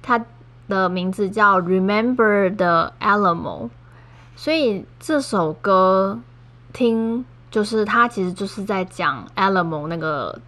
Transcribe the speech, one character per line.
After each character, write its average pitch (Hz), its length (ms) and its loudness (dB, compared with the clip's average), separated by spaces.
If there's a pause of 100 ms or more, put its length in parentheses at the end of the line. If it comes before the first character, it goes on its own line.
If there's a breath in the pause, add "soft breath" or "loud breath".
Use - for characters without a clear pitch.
它 233 220 0 (440)
的 190 200 0
名 185 240 -2
字 202 160 -2
叫 202 320 4
《Remember 202 960 2
the 170 440 2
Alamo》， 202 680 0 (640 loud breath)
所 - 180 -4
以 254 320 0 (140)
这 302 220 0
首 175 320 -2
歌 190 680 2 (540)
听， 226 520 -2 (260)
就 214 120 0
是 214 220 0
它 233 240 2
其 202 160 -4
实 180 80 -4
就 190 140 -8
是 196 180 -10
在 190 200 -4
讲 139 420 -6 (100)
Alamo 175 520 0
那 170 80 -6
个 151 520 -6